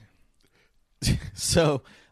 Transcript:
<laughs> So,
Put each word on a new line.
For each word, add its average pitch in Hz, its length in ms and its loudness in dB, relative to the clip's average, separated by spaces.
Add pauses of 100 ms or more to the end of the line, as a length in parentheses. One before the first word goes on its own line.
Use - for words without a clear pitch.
(1000)
<laughs> - 160 0 (160)
So, 151 480 0 (300)